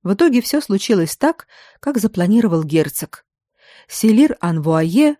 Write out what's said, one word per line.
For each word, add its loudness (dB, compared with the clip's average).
В -2
итоге 2
всё -4
случилось -2
так, -2
как -4
запланировал 0
герцог. -4
Селир 2
Анвуае 0